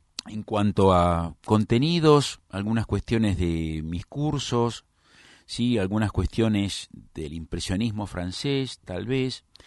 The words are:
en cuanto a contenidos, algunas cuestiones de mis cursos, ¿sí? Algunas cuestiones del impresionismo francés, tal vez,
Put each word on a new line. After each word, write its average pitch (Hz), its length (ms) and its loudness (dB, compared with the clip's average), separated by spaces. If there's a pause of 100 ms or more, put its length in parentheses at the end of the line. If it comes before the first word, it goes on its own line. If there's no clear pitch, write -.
(280)
en 107 160 -10
cuanto 104 500 4
a 85 500 2
contenidos, 147 960 4 (100)
algunas 110 360 -2
cuestiones 104 520 0
de 80 460 -2
mis 85 220 -6
cursos, 131 800 -4 (600)
¿sí? 120 340 0
Algunas 101 320 0
cuestiones 101 760 0 (260)
del 76 200 -10
impresionismo 98 760 -4
francés, 127 760 -4
tal 92 200 -8
vez, 131 380 -2 (220)